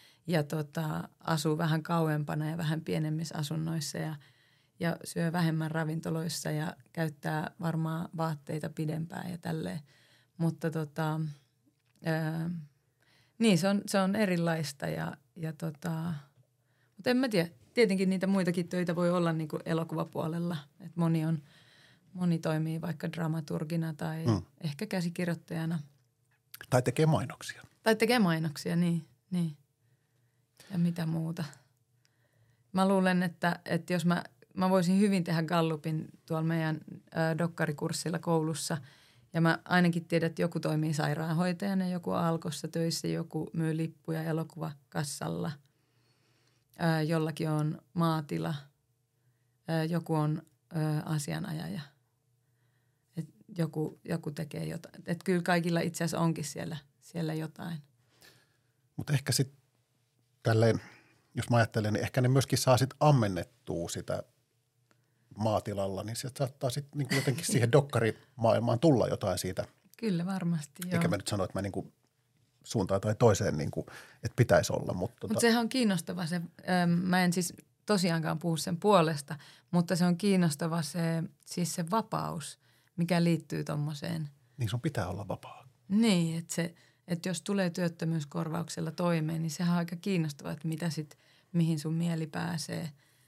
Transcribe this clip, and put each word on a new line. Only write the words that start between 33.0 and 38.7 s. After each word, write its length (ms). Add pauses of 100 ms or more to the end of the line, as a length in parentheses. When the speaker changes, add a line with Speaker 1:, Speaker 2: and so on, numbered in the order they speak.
Speaker 1:
että, 420
että 280
jos 120
mä, 200 (300)
mä 160
voisin 300
hyvin 240
tehdä 180
gallupin 640 (180)
tuolla 160
meidän, 380 (520)
ö, 60
dokkarikurssilla 800
koulussa. 600 (540)